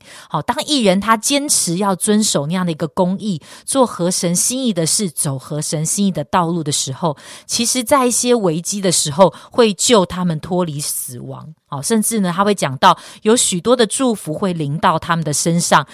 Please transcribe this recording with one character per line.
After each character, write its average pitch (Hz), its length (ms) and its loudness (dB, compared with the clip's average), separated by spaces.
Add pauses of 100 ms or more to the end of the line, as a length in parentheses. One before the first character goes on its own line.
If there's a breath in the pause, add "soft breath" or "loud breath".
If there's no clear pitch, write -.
(300 loud breath)
好， 156 120 -4
当 269 240 -4
义 285 160 0
人 190 180 4
他 220 160 2
坚 277 320 -2
持 180 300 0
要 196 180 0
遵 214 260 2
守 170 240 0
那 165 80 -4
样 185 120 0
的 170 80 -2
一 - 20 -4
个 156 140 -4
公 190 280 0
义， 185 240 -4 (240 loud breath)
做 262 220 2
合 180 240 -2
神 175 240 0
心 254 300 -2
意 220 80 2
的 165 120 0
事， 180 240 0
走 135 300 -4
合 151 220 -8
神 156 240 -4
心 196 200 0
意 190 60 2
的 156 140 -4
道 175 220 0
路 170 140 -2
的 147 80 -4
时 135 220 -4
候， 147 240 -4 (300 loud breath)
其 - 180 -4
实 254 180 -2
在 262 260 2
一 240 40 2
些 247 240 2
危 180 240 0
机 196 220 -6
的 185 100 2
时 - 180 0
候， 160 240 4 (160 loud breath)
会 226 240 2
救 202 320 4
他 175 200 -6
们 160 120 0
脱 180 280 -2
离 147 160 -8
死 - 380 -8
亡。 135 340 -14 (140)
好， 156 140 -8
甚 220 200 0
至 220 180 -2
呢， 175 160 0
他 196 80 0
会 208 100 2
讲 139 260 -2
到 196 180 6 (240 loud breath)
有 214 120 4
许 185 280 0
多 233 120 2
的 240 140 4
祝 254 260 0
福 156 200 -6
会 190 180 -2
临 156 260 -2
到 170 220 2
他 170 160 -2
们 165 80 -2
的 151 80 -2
身 170 300 0
上， 156 320 2